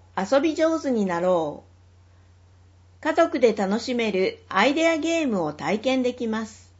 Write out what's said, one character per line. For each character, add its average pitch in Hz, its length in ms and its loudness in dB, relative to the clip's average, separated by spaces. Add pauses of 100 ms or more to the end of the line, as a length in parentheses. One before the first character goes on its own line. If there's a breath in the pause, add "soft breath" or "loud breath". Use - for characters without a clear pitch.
(140)
遊 226 280 2
び 311 120 0
上 320 240 2
手 302 120 -4
に 220 160 0
な 175 140 -2
ろ 170 460 0
う。 - 1400 -20
家 302 120 -2
族 330 260 2
で 226 140 4
楽 202 260 0
し 254 140 -4
め 226 180 0
る 190 360 -2
ア 196 180 2
イ 285 80 2
デ 320 160 2
ア 330 80 0
ゲ 330 240 -2
ー 294 40 -2
ム 208 160 -2
を 151 120 -4
体 175 260 -2
験 262 220 0
で 247 100 0
き 240 160 -6
ま 220 160 -4
す。 - 360 -20